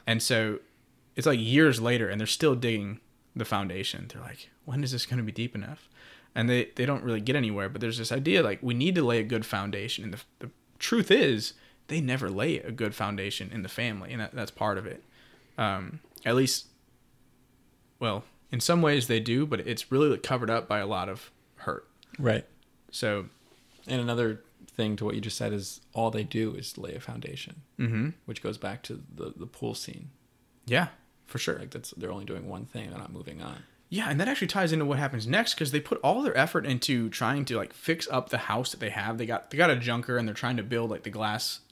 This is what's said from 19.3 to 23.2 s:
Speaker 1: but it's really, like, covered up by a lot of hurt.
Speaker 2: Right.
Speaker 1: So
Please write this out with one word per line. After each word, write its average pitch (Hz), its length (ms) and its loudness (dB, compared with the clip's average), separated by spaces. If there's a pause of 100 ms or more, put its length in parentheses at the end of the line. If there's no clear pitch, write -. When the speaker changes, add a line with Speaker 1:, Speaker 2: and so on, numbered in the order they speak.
Speaker 1:
but 127 160 -2
it's - 300 -4
really, 143 180 6
like, 117 140 2
covered 120 260 0
up 113 180 2
by 107 120 2
a 98 80 -2
lot 95 220 -2
of 98 200 -12 (280)
hurt. - 300 -6 (320)
Speaker 2:
Right. 117 260 2 (460)
Speaker 1:
So 104 360 -2 (600)